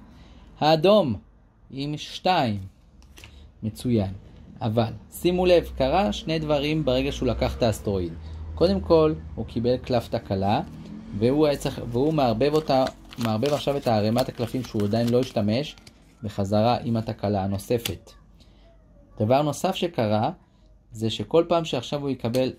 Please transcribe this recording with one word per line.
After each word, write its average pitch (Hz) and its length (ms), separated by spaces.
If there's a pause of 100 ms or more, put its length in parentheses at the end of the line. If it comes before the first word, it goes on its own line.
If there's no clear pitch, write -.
(600)
האדום 160 560 (560)
עם 143 260
שתיים. 143 640 (1040)
מצוין. 107 500 (480)
אבל, 117 320 (180)
שימו 180 340
לב, 175 320
קרה 180 360
שני 160 260
דברים 151 460
ברגע 135 260
שהוא 131 160
לקח 117 300
את - 60
האסטרואיד. 98 500 (420)
קודם 190 260
כל, 160 320 (220)
הוא 110 100
קיבל 120 320
קלף 123 300
תקלה, 104 540 (580)
והוא 139 280
היה 143 100
צריך, - 240 (100)
והוא 135 220
מערבב 135 400
אותה, 143 320 (320)
מערבב 117 360
עכשיו 139 240
את 143 100
הערימת 113 420
הקלפים 127 340
שהוא 107 200
עדיין 113 260
לא 120 100
השתמש, 120 560 (480)
בחזרה 107 600
עם 117 140
התקלה 104 460
הנוספת. 98 680 (1080)
דבר 120 220
נוסף 156 340
שקרה, 120 560 (600)
זה 110 180
שכל 160 400
פעם 170 160
שעכשיו 143 360
הוא 139 80
יקבל 127 500